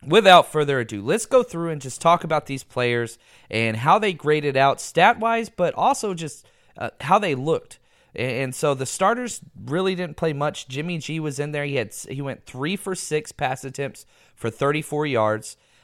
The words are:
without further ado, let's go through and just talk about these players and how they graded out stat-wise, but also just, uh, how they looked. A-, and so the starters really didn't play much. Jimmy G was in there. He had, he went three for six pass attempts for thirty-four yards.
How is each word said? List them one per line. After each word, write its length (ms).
without 460
further 260
ado, 240
let's 240
go 160
through 280
and 120
just 180
talk 220
about 240
these 160
players 560
and 260
how 220
they 140
graded 440
out 240
stat-wise, 680
but 260
also 400
just, 320
uh, 120
how 180
they 160
looked. 440
A-, 280
and 120
so 200
the 120
starters 540
really 300
didn't 220
play 160
much. 360
Jimmy 300
G 200
was 220
in 120
there. 120
He 120
had, 180
he 140
went 220
three 320
for 180
six 380
pass 320
attempts 420
for 160
thirty-four 560
yards. 500